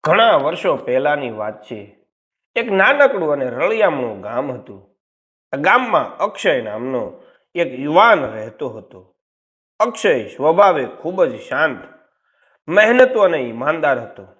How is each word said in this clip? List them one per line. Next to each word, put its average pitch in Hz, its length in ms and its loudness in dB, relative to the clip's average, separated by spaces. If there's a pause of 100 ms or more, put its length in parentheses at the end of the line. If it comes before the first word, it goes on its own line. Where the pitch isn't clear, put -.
ઘણા 202 320 4
વર્ષો 156 400 0
પહેલાની 135 540 -2
વાત 107 340 -10
છે. 101 340 -16 (580)
એક 226 160 -2
નાનકડું 208 600 2
અને 135 180 -2
રળિયામણું 143 720 -2
ગામ 123 300 -6
હતું. 101 440 -16 (580)
આ 139 40 -8
ગામમાં 185 600 0
અક્ષય 165 440 -2
નામનો 113 600 -8 (320)
એક 135 240 -4
યુવાન 175 460 4
રહેતો 113 440 -10
હતો. 98 460 -20 (640)
અક્ષય 202 480 0
સ્વભાવે 165 580 2
ખૂબ 180 380 -4
જ 117 160 -2
શાંત, 135 440 -4 (840)
મહેનતુ 233 520 4
અને 175 180 2
ઈમાનદાર 135 640 -2
હતો. 101 280 -16 (120)